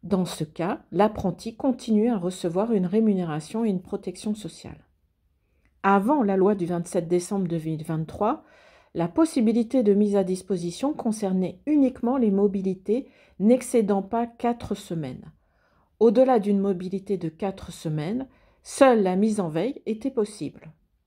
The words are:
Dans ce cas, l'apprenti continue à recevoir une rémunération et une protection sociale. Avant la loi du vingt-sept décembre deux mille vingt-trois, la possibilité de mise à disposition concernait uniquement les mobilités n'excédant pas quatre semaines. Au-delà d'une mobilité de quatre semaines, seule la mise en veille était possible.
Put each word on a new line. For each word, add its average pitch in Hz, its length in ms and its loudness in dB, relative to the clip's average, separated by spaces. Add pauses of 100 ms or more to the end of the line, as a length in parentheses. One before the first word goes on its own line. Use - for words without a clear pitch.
Dans 185 220 -2
ce - 180 -8
cas, 175 480 -6
l'apprenti 208 640 -2
continue 240 560 0
à 220 60 0
recevoir 185 560 -2
une 185 120 2
rémunération 185 800 0
et 214 40 0
une 185 120 -2
protection 196 540 -8
sociale. - 500 -14 (960)
Avant 202 400 4
la 196 160 2
loi 196 160 4
du 180 140 -2
vingt-sept 170 400 -4
décembre 180 400 -2
deux 165 100 -4
mille 160 260 -6
vingt-trois, 170 600 -4 (520)
la 170 120 -2
possibilité 233 760 2
de 208 100 6
mise 202 220 4
à 196 80 4
disposition 185 680 -4
concernait 190 760 -2
uniquement 269 500 2
les 226 140 2
mobilités 196 760 0 (320)
n'excédant 208 640 2
pas 233 240 -4
quatre 233 480 -4
semaines. 156 580 -8 (680)
Au-delà 240 400 6
d'une 202 200 2
mobilité 190 580 -2
de 170 120 -6
quatre 190 420 -8
semaines, 165 560 -6 (360)
seule 247 400 6
la 185 120 2
mise 208 260 2
en 170 60 -4
veille 170 380 -4
était 220 240 -6
possible. 208 640 -6 (340)